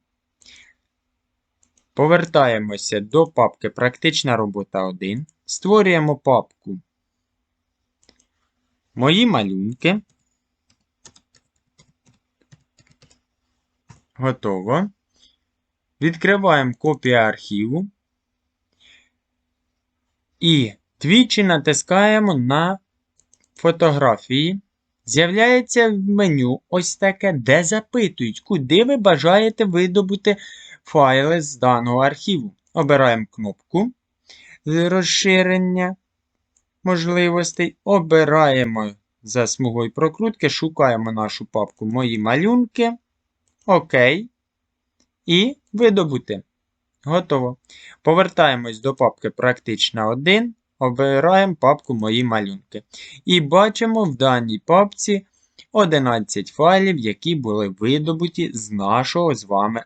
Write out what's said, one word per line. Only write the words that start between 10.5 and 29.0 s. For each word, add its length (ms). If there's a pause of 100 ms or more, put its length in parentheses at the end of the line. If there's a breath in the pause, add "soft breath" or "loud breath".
Готово. 720 (1120 soft breath)
Відкриваємо 800
«Копія 380
архіву». 720 (2500 soft breath)
І 320 (300)
двічі 420
натискаємо 920
на 420 (760)
фотографії. 1080 (440)
З'являється 840
в 80
меню 720
ось 260
таке, 380
де 300
запитують, 760
куди 440
ви 140
бажаєте 680